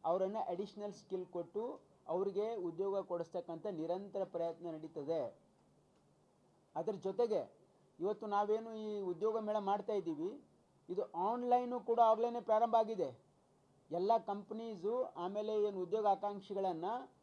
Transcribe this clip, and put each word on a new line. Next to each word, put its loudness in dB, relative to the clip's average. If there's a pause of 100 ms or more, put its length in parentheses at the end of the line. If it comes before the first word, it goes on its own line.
ಅವರನ್ನ 2 (100)
ಅಡಿಷನಲ್ -6
ಸ್ಕಿಲ್ -8
ಕೊಟ್ಟು -6 (280)
ಅವ್ರಿಗೆ 0
ಉದ್ಯೋಗ -2
ಕೊಡಿಸ್ತಕ್ಕಂಥ -4
ನಿರಂತರ -2
ಪ್ರಯತ್ನ -4
ನಡೀತದೆ. -4 (1400)
ಅದರ -2
ಜೊತೆಗೆ 0 (480)
ಇವತ್ತು -2
ನಾವೇನು 2
ಈ -4
ಉದ್ಯೋಗ 0
ಮೇಳ 0
ಮಾಡ್ತಾ 0
ಇದ್ದೀವಿ, -2 (480)
ಇದು -2
ಆನ್‌ಲೈನು 2
ಕೂಡ 0
ಆಗ್ಲೇ 6
ಪ್ರಾರಂಭ 4
ಆಗಿದೆ. 2 (720)
ಎಲ್ಲ 2
ಕಂಪನೀಸು, -4
ಆಮೇಲೆ -2
ಏನು 0
ಉದ್ಯೋಗ 0
ಆಕಾಂಕ್ಷಿಗಳನ್ನು -2 (120)